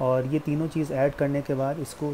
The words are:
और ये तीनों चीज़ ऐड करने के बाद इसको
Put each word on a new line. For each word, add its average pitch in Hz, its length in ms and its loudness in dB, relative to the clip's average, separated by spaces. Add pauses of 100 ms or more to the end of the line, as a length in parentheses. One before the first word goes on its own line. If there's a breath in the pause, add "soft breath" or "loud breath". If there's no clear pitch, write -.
और 127 240 4
ये 143 140 0
तीनों 151 280 0
चीज़ 151 260 -2
ऐड 139 220 2
करने 143 260 0
के 143 120 -4
बाद 135 260 0
इसको 147 340 -4